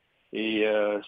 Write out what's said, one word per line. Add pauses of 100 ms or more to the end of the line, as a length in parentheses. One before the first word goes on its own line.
(320)
Et,
euh,